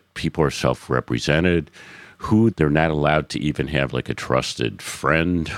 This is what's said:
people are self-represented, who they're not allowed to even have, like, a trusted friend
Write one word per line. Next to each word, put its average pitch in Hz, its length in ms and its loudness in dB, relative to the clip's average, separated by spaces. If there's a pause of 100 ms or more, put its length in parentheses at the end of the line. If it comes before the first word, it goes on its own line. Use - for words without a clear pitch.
(140)
people 80 300 -2
are 69 80 0
self-represented, 73 1160 0 (500)
who 110 320 2
they're 78 200 2
not 78 220 2
allowed 73 380 2
to - 100 -6
even 73 260 -2
have, 69 260 -2
like, 62 160 -6
a 62 60 -4
trusted 60 640 -4
friend 82 760 0